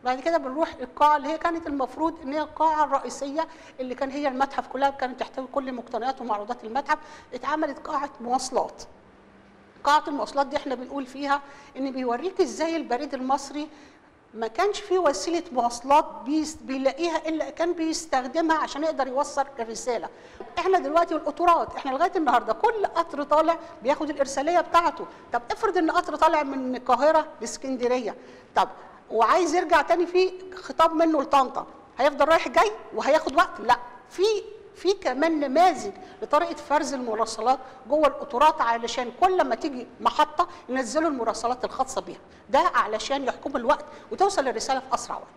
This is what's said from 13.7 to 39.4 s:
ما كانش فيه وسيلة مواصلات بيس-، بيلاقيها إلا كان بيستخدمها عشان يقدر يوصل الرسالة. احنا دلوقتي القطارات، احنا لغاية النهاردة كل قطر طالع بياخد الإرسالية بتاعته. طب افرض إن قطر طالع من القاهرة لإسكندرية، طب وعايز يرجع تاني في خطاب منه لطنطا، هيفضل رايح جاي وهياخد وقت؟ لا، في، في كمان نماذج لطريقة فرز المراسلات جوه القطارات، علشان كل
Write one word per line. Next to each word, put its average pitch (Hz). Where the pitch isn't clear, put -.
ما 220
كانش 392
فيه 370
وسيلة 330
مواصلات 262
بيس-، 302
بيلاقيها 269
إلا 302
كان 349
بيستخدمها 320
عشان 285
يقدر 277
يوصل 277
الرسالة. 226
احنا 359
دلوقتي 320
القطارات، 311
احنا -
لغاية 330
النهاردة 240
كل 440
قطر 330
طالع 320
بياخد 294
الإرسالية 294
بتاعته. 330
طب 240
افرض 392
إن 320
قطر 339
طالع 311
من 262
القاهرة 294
لإسكندرية، 247
طب 196
وعايز 285
يرجع 330
تاني 339
في 370
خطاب 320
منه 320
لطنطا، 269
هيفضل 277
رايح 330
جاي 339
وهياخد 269
وقت؟ 370
لا، -
في، 349
في 381
كمان 302
نماذج 285
لطريقة -
فرز 277
المراسلات 233
جوه 302
القطارات، 294
علشان 233
كل 370